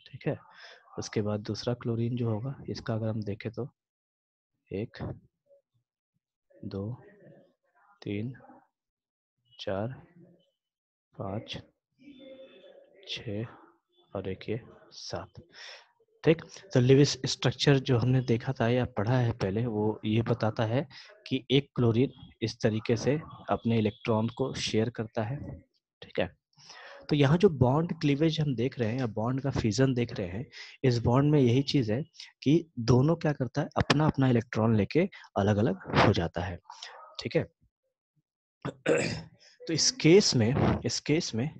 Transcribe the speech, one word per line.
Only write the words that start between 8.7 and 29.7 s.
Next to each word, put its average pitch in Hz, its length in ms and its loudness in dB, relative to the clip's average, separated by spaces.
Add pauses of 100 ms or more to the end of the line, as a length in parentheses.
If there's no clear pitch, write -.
चार, 104 420 -6 (1200)
पाँच, 104 420 -10 (1500)
छः 107 380 -8 (680)
और 98 160 -6
एक 92 200 -10
ये 110 100 -4 (320)
सात, - 500 -12 (840)
ठीक। 160 180 4 (320)
तो 135 60 6
लेविस 135 380 6 (100)
स्ट्रक्चर 139 520 2
जो 127 180 0
हमने 127 260 2
देखा 123 300 0
था 113 160 0
या 123 160 2 (120)
पढ़ा 113 200 0
है 117 160 2
पहले, 110 320 -2
वो 107 400 -2
ये 107 160 2
बताता 113 440 0
है 123 220 -2 (400)
कि 131 240 -4
एक 139 240 4
क्लोरीन 123 380 2 (280)
इस 110 200 -6
तरीके 110 360 0
से 131 220 0 (300)
अपने 113 280 0
इलेक्ट्रॉन 110 500 0 (100)
को 131 180 -4
शेयर 110 360 -2
करता 113 320 -6
है, 123 140 -6 (640)
ठीक - 180 -12
है। 90 100 -2 (800)
तो 156 60 2
यहाँ 143 220 4
जो 196 140 6
बॉन्ड 143 500 2
क्लीवेज 156 400 2
हम 147 140 -2
देख 120 240 -4
रहे 110 100 0
हैं 123 100 -4
या 127 140 -2
बॉन्ड 120 280 -4
का 139 100 -4
फ्यूजन 123 420 2